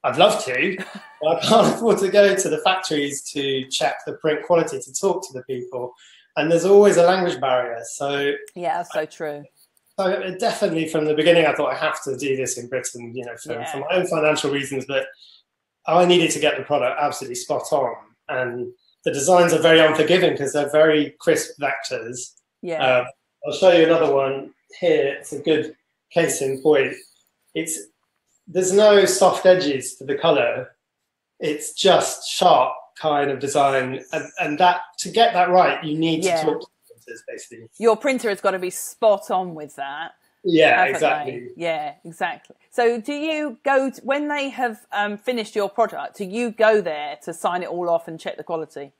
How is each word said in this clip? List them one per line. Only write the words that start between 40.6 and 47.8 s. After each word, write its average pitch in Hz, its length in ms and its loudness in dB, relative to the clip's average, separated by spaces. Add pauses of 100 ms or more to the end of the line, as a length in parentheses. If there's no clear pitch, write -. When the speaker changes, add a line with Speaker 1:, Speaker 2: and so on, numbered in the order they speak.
Speaker 2:
haven't - 160 2
Speaker 1:
exactly. 147 460 -2
Speaker 2:
they? 123 160 -16
Yeah, 156 380 -6 (100)
exactly. 170 520 -10 (140)
So 233 300 0
do 285 120 -8
you 302 520 -6
go 269 260 2
t-, - 140 -20
when 294 240 -2
they 285 220 -4
have, 233 420 -6
um, 208 260 -4
finished 226 380 -6
your 202 120 -2
product, 175 500 -4
do 202 60 -8
you 220 280 -6
go 220 280 4
there 151 440 -8
to 165 100 -10
sign 180 300 -4
it - 40 -8
all 175 220 -4